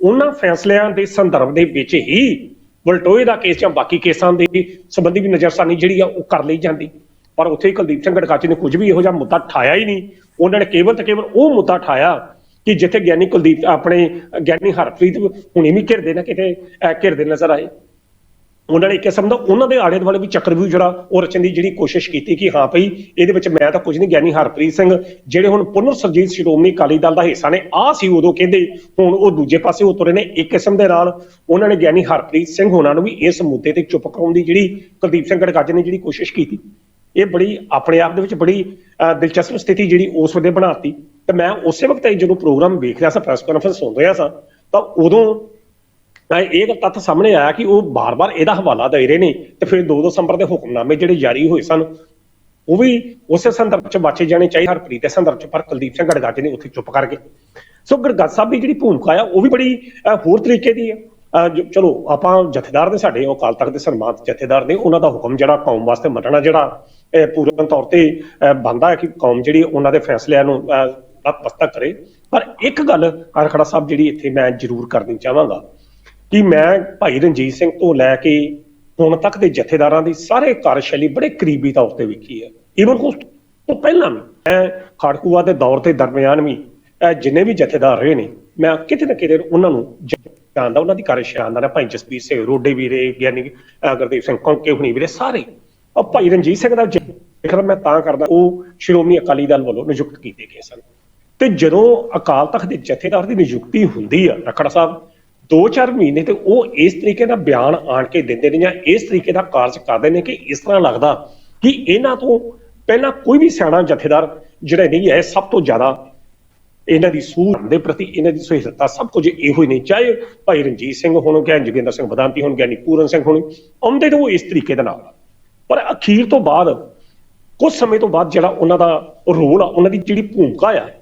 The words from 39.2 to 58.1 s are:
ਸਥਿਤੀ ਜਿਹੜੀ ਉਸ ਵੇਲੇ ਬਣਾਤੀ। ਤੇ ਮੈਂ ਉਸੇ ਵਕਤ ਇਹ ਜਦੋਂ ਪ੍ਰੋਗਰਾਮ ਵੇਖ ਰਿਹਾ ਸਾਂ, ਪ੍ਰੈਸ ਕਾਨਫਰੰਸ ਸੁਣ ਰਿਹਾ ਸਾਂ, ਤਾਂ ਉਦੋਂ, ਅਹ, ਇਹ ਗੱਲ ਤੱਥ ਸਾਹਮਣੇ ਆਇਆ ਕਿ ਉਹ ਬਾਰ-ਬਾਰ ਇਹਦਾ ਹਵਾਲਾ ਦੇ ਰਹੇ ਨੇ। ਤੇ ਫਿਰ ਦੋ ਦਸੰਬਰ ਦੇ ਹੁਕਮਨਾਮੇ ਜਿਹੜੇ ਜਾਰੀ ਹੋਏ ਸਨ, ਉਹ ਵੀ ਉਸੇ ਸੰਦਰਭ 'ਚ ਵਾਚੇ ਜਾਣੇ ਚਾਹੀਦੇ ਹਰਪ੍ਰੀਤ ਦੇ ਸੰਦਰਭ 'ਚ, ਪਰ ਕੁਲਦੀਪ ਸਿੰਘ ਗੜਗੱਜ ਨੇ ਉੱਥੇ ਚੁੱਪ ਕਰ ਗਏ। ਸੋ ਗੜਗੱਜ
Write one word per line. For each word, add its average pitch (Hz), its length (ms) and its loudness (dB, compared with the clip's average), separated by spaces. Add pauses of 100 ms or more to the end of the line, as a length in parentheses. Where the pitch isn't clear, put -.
ਸਥਿਤੀ 202 320 0
ਜਿਹੜੀ 180 280 2
ਉਸ 160 200 0
ਵੇਲੇ 175 140 2
ਬਣਾਤੀ। 170 420 0 (360)
ਤੇ 185 60 0
ਮੈਂ 175 160 0
ਉਸੇ 202 380 -2
ਵਕਤ 269 180 0
ਇਹ 214 100 4
ਜਦੋਂ 180 200 2
ਪ੍ਰੋਗਰਾਮ 165 440 2
ਵੇਖ 123 200 -6
ਰਿਹਾ 160 100 2
ਸਾਂ, - 120 -2
ਪ੍ਰੈਸ 131 220 -4
ਕਾਨਫਰੰਸ 160 360 -2
ਸੁਣ 113 160 -6
ਰਿਹਾ 170 180 2
ਸਾਂ, 151 160 -2 (420)
ਤਾਂ 208 100 2
ਉਦੋਂ, 214 580 2 (960)
ਅਹ, 175 60 0
ਇਹ 185 260 0
ਗੱਲ 226 80 -4
ਤੱਥ 190 240 -6
ਸਾਹਮਣੇ 185 360 2
ਆਇਆ 147 160 2
ਕਿ 220 140 -6
ਉਹ 202 160 4
ਬਾਰ-ਬਾਰ 123 500 -2
ਇਹਦਾ 170 220 0
ਹਵਾਲਾ 135 340 0
ਦੇ 135 200 2
ਰਹੇ 151 100 4
ਨੇ। 175 160 2 (260)
ਤੇ 185 60 0
ਫਿਰ 180 180 0
ਦੋ 156 260 0
ਦਸੰਬਰ 175 260 -2
ਦੇ 185 80 -2
ਹੁਕਮਨਾਮੇ 123 520 -2
ਜਿਹੜੇ 175 200 0
ਜਾਰੀ 135 340 0
ਹੋਏ 160 120 2
ਸਨ, 160 240 0 (840)
ਉਹ 170 80 2
ਵੀ 240 380 0 (140)
ਉਸੇ 175 220 2
ਸੰਦਰਭ 220 360 -2
'ਚ - 100 -6
ਵਾਚੇ 160 280 0
ਜਾਣੇ 175 220 2
ਚਾਹੀਦੇ 175 240 0
ਹਰਪ੍ਰੀਤ 131 300 -8
ਦੇ 147 60 -2
ਸੰਦਰਭ 160 300 0
'ਚ, - 80 -16
ਪਰ 160 160 -6
ਕੁਲਦੀਪ 131 320 -8
ਸਿੰਘ 170 140 -4
ਗੜਗੱਜ 131 320 -2
ਨੇ 143 120 -4
ਉੱਥੇ 120 180 -14
ਚੁੱਪ - 200 -12
ਕਰ 135 160 -2
ਗਏ। - 120 -10 (680)
ਸੋ 269 120 2
ਗੜਗੱਜ 208 320 0